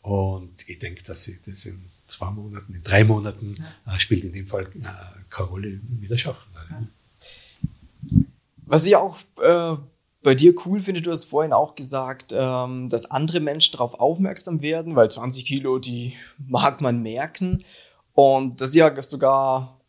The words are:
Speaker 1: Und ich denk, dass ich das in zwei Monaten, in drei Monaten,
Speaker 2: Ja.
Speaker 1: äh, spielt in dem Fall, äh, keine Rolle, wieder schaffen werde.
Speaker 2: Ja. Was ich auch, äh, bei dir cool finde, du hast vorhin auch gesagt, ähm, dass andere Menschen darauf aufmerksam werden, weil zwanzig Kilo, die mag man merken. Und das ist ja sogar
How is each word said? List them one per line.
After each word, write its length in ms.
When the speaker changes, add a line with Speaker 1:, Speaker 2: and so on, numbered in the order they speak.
Speaker 1:
Und 680
ich 120
denk, 240
dass 240
ich 80
das 200
in 120
zwei 220
Monaten, 440
in 80
drei 220
Monaten, 520
Speaker 2:
Ja. 80
Speaker 1:
äh, 60
spielt 240
in 80
dem 160
Fall, 160
äh, 240
keine 180
Rolle, 320
wieder 180
schaffen 360
werde. 160
Speaker 2:
Ja. 180
Was 200
ich 100
auch, 220
äh, 340
bei 120
dir 200
cool 160
finde, 220
du 80
hast 140
vorhin 280
auch 220
gesagt, 580
ähm, 560
dass 220
andere 300
Menschen 320
darauf 280
aufmerksam 600
werden, 340
weil 140
zwanzig 360
Kilo, 320
die 360
mag 340
man 220
merken. 560
Und 460
das 100
ist 60
ja 260
sogar 880